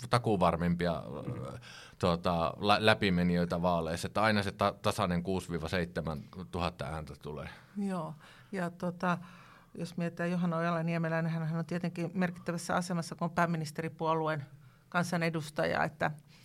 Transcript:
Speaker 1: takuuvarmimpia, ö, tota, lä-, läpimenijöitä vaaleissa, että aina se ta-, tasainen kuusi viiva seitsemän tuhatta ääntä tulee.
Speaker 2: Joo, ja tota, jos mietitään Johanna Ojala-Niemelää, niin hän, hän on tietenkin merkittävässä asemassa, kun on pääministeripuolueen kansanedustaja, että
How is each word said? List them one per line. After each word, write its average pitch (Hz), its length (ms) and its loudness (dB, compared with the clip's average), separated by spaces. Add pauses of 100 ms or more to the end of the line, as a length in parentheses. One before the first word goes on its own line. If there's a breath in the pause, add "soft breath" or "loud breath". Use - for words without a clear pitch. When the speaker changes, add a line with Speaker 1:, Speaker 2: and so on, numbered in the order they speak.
(100)
Speaker 1:
takuuvarmimpia, 87 840 4
ö, 67 680 -8 (400 loud breath)
tota, 87 600 2
lä-, 104 260 4
läpimenijöitä 87 760 4
vaaleissa, 85 440 2
että 101 160 0
aina 107 200 4
se 95 100 -2
ta-, 101 300 2
tasainen 92 400 2
kuusi 92 280 -2
viiva 80 180 -2
seitsemän 82 540 -2 (280)
tuhatta 85 340 -2
ääntä 71 380 -8
tulee. 73 260 -8 (280 loud breath)
Speaker 2:
Joo, 175 380 -6 (380 loud breath)
ja 180 180 -2
tota, 175 480 -2 (600 loud breath)
jos 165 180 -8
mietitään 170 340 -2
Johanna 175 260 0
Ojala-Niemelää, 165 680 0
niin 165 100 0
hän, 165 160 -2
hän 165 100 0
on 165 80 -2
tietenkin 175 480 -2
merkittävässä 175 640 -2
asemassa, 175 380 -2
kun - 100 -4
on 165 100 0
pääministeripuolueen 160 1120 0 (420 loud breath)
kansanedustaja, 165 960 0
että 165 260 0 (340 loud breath)